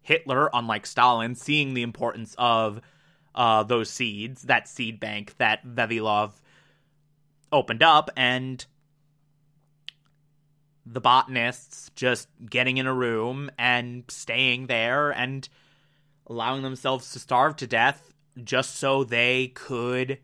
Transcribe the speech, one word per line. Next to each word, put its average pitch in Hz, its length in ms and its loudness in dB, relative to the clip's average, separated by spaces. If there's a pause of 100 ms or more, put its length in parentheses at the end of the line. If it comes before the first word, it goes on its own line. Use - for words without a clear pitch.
Hitler, 147 520 2
unlike 113 340 -2
Stalin, 120 480 4
seeing 143 400 -2
the 123 80 -2
importance 117 560 -6
of, 113 420 2 (540)
uh, 113 280 4
those 110 260 0
seeds, 113 540 -8
that 120 260 0
seed 113 320 -10
bank 104 380 -10
that 110 280 0
Vavilov 110 680 -2 (1160)
opened 120 320 2
up, 156 320 6
and 127 520 -2 (2250)
the 120 160 -10
botanists 123 920 2
just 123 340 -2 (160)
getting 127 320 0
in 131 100 -2
a 131 60 -2
room 127 640 -2
and 123 520 -2
staying 127 580 -2
there 127 460 0
and 131 360 -6 (760)
allowing 117 340 -4
themselves 131 520 -4
to 131 60 -14
starve 143 380 2
to 135 100 -10
death 123 460 0 (320)
just 127 320 -2
so 135 260 2
they 123 520 2
could 127 680 -4